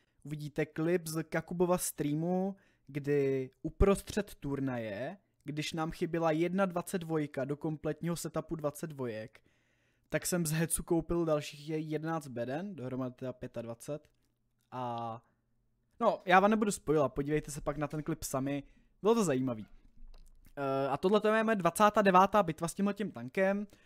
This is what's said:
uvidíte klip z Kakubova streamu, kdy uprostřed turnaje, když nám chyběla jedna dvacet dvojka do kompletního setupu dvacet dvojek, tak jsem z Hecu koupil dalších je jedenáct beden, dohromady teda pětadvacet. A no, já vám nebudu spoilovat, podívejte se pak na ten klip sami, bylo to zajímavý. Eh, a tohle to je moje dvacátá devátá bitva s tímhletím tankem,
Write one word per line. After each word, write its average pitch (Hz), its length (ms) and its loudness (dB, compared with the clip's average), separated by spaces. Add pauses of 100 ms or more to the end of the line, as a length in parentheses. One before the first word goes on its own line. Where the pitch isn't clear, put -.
(240)
uvidíte 147 420 -4
klip 165 420 0
z 160 160 -4
Kakubova 175 540 0
streamu, 175 800 -2 (320)
kdy 139 600 0 (120)
uprostřed 196 760 2
turnaje, 135 840 -4 (260)
když 147 300 -6
nám 165 180 -4
chyběla 165 400 0
jedna 175 340 2
dvacet 180 340 -4
dvojka 156 460 -2
do 143 120 -4
kompletního 160 580 -4
setupu 160 400 -6
dvacet 151 320 -4
dvojek, 123 540 -8 (680)
tak - 160 -2
jsem 175 200 0
z 151 60 -2
Hecu 160 320 0
koupil 170 420 0
dalších 147 440 -2
je 156 100 -2
jedenáct 156 480 -4
beden, 135 480 -6
dohromady 127 400 -6
teda 127 180 -8
pětadvacet. 120 760 -10 (640)
A 117 500 -6 (760)
no, 208 260 2
já 185 140 8
vám 202 120 6
nebudu 220 200 2
spoilovat, 147 420 2
podívejte 151 380 -2
se 143 100 -10
pak 143 160 -4
na 147 100 -2
ten 151 160 -6
klip 156 200 -6
sami, 139 400 -2 (380)
bylo 220 140 6
to 226 80 4
zajímavý. 131 420 0 (920)
Eh, 135 320 0
a 139 80 0
tohle 202 240 4
to 214 60 2
je 220 160 4
moje 220 120 2
dvacátá 208 460 4
devátá 196 420 8
bitva 165 240 -4
s - 60 -6
tímhletím 202 380 -2
tankem, 190 560 -2 (180)